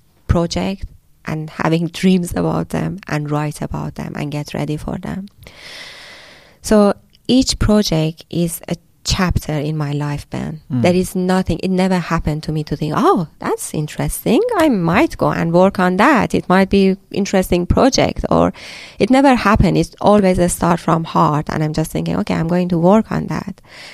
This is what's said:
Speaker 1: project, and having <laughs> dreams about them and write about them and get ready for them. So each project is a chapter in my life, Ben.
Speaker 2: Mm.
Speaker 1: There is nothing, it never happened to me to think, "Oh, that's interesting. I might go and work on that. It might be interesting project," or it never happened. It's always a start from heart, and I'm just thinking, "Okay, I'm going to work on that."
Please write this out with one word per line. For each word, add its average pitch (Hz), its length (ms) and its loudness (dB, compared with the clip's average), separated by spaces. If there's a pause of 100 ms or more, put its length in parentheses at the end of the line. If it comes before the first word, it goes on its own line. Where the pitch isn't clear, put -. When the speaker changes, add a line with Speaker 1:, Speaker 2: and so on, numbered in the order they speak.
(260)
Speaker 1:
project, 180 580 -2 (440)
and 156 220 -6
having 160 380 -2
<laughs> - 120 -14
dreams 185 340 2
about 165 360 -2
them 165 360 -4
and 147 240 -4
write 147 320 -4
about 151 340 -8
them - 200 -10
and 147 160 -6
get 147 220 -8
ready 147 220 -4
for - 220 -8
them. 190 300 -10 (1300)
So 208 320 4 (340)
each 254 300 2
project 165 720 0
is 170 380 -4
a 170 80 -6 (280)
chapter - 480 -2
in 151 240 -2
my 143 160 -4
life, 147 360 -6
Ben. 151 320 -8 (100)
Speaker 2:
Mm. 123 120 0
Speaker 1:
There 175 120 4
is 180 220 0
nothing, 185 460 0
it 190 80 -2
never 185 280 2
happened 160 460 -2
to 160 80 -4
me 156 120 -2
to 147 120 -6
think, 151 200 -4
"Oh, 247 300 2 (120)
that's - 340 -6
interesting. 156 720 0 (160)
I 320 100 4
might 196 480 2
go 143 160 0
and 170 200 -2
work 185 260 4
on 185 180 2
that. 208 380 2
It - 140 -2
might 190 200 4
be 190 280 4 (140)
interesting 185 560 0
project," - 640 2
or 85 240 2 (460)
it 202 100 2
never 269 260 6
happened. 196 440 4
It's 165 220 -2
always 190 380 4
a 175 100 4
start 170 320 0
from 165 240 0
heart, 156 440 0
and - 160 -4
I'm 151 80 -2
just 160 180 -2
thinking, 165 300 -4
"Okay, 202 140 -4
I'm 165 140 -2
going 180 200 0
to 175 100 0
work 196 320 4
on 160 180 -4
that." - 320 -10 (340)